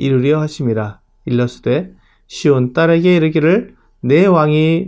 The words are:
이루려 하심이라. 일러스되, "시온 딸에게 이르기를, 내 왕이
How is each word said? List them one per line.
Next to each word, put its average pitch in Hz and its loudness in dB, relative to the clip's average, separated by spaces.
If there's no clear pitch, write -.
이루려 135 0
하심이라. 113 -6
일러스되, 123 -4
"시온 127 0
딸에게 170 2
이르기를, 160 0
내 147 2
왕이 160 0